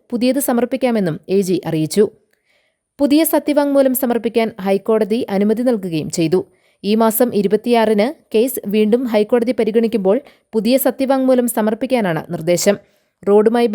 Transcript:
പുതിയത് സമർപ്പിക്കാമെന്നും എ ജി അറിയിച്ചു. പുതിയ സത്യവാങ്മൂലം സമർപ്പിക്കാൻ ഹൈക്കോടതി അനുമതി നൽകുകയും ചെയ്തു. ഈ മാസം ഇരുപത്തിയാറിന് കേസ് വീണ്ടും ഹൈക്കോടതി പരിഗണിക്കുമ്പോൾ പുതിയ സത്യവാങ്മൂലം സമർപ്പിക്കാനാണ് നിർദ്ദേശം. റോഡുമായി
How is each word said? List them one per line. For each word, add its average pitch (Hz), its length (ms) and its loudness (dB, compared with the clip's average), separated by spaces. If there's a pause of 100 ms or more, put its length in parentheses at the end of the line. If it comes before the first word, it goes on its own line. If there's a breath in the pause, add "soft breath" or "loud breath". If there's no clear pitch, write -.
(120)
പുതിയത് 247 360 0
സമർപ്പിക്കാമെന്നും 233 680 -2 (200)
എ - 20 2 (100)
ജി 180 100 0 (100)
അറിയിച്ചു. 160 360 0 (960)
പുതിയ 285 220 2 (100)
സത്യവാങ്മൂലം 285 720 2
സമർപ്പിക്കാൻ 233 480 -2 (160)
ഹൈക്കോടതി 214 540 0 (160)
അനുമതി 208 320 0
നൽകുകയും 185 500 -2
ചെയ്തു. 165 220 2 (440)
ഈ 202 180 0
മാസം 226 280 2 (120)
ഇരുപത്തിയാറിന് 214 640 2 (260)
കേസ് 240 300 -2 (100)
വീണ്ടും 214 300 2 (100)
ഹൈക്കോടതി 233 460 0
പരിഗണിക്കുമ്പോൾ 220 600 0 (360 soft breath)
പുതിയ 226 300 2
സത്യവാങ്മൂലം 262 720 0
സമർപ്പിക്കാനാണ് 214 680 -2 (100)
നിർദ്ദേശം. 175 440 0 (520)
റോഡുമായി 226 460 4